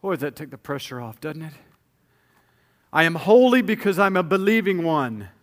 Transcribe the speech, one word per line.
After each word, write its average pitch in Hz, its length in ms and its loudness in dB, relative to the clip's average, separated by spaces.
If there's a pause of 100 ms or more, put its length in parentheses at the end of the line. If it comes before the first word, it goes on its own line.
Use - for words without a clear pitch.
Boy, 196 140 -4
that 135 200 -6
take 151 140 -14
the - 80 -18
pressure 131 420 -10
off, 113 200 -14
doesn't 156 220 -12
it? 156 120 -16 (1400)
I 160 120 4
am 165 100 0
holy 240 480 6
because 196 360 -2
I'm 196 180 2
a 185 60 2
believing 190 640 0
one. 120 460 -4 (120)